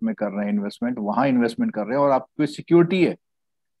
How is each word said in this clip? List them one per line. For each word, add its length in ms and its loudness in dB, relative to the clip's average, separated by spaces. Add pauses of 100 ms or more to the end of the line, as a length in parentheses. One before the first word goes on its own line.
में 120 -2
कर 140 -4
रहे 160 -4
हैं 80 -2
investment, 460 -4
वहां 280 -2
investment 460 0
कर 80 -4
रहे 160 -4
हैं 60 2
और 80 2
आपकी 360 -2
सिक्योरिटी 580 2
है 120 -2 (640)